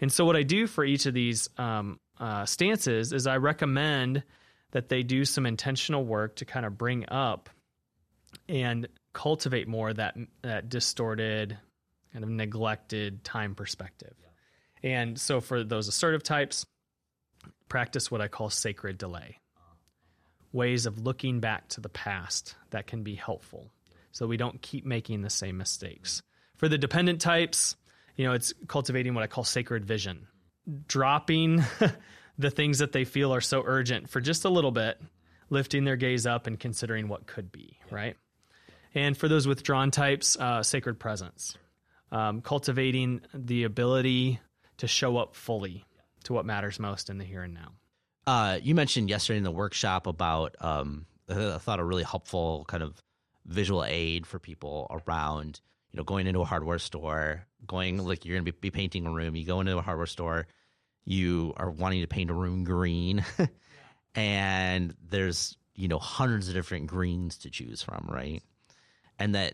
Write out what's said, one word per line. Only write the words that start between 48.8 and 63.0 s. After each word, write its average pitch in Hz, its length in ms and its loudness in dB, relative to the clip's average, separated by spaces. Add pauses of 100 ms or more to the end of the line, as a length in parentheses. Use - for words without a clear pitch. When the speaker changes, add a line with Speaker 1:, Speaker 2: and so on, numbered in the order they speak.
Speaker 3:
yesterday 104 280 0
in 101 60 2
the 92 80 0
workshop 95 540 0
about, 82 540 0
um, 73 460 -2 (240)
I 95 40 -4
th-, 101 200 0
I 78 40 -4
thought 98 220 -2
a 87 40 0
really 87 200 2
helpful 82 640 -2
kind 82 160 -2
of 78 180 -10 (460)
visual 90 360 2
aid 82 440 -2
for 95 100 -10
people 76 680 -8
around, 76 520 -4 (320)
you - 60 -14
know, 78 60 -6
going 95 240 0
into 92 140 2
a 82 40 0
hardware 82 320 -2
store, 78 720 -4 (180)
going, 92 320 -2
like, 90 280 -2
you're 87 120 -4
gonna 87 60 -2
be, 85 80 -4
be 101 200 -6
painting 90 360 -4
a 82 40 -2
room, 80 240 -2
you 80 100 -6
go 90 160 0
into 95 160 2
a 85 40 0
hardware 85 240 -2
store, 82 400 -4 (600)
you 87 520 2
are 90 140 -2
wanting 92 300 0
to 82 60 -2
paint 90 220 -2
a 87 60 0
room 90 280 0
green, 90 640 2 (140)